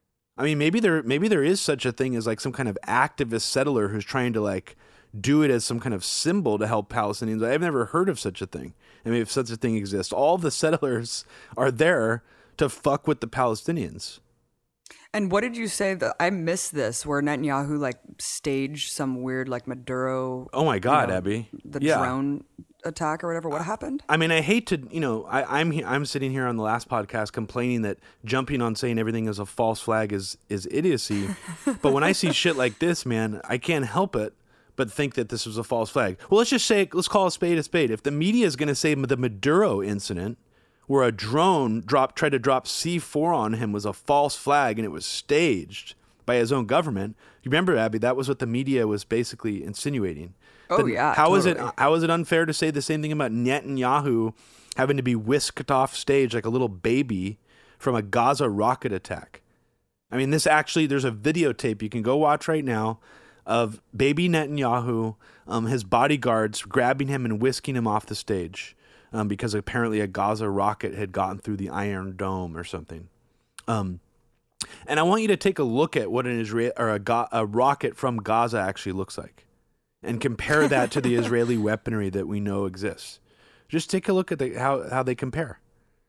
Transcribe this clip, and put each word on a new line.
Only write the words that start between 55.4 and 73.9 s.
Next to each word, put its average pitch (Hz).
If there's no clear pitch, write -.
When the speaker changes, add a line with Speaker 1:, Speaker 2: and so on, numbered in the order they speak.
Speaker 1:
off 131
stage 135
like 113
a 117
little 120
baby 107
from 131
a 110
Gaza 120
rocket 107
attack? -
I 120
mean, 135
this 151
actually, 156
there's 139
a 127
videotape 117
you 107
can 113
go 123
watch 151
right 156
now 113
of 113
baby 147
Netanyahu, 123
um, 113
his 117
bodyguards 117
grabbing 131
him 135
and 110
whisking 131
him 117
off 107
the 107
stage, 92
um, 107
because 104
apparently 110
a 104
Gaza 104
rocket 101
had 98
gotten 98
through 104
the 95
Iron 95
Dome 92
or 85
something. 82
Um, 98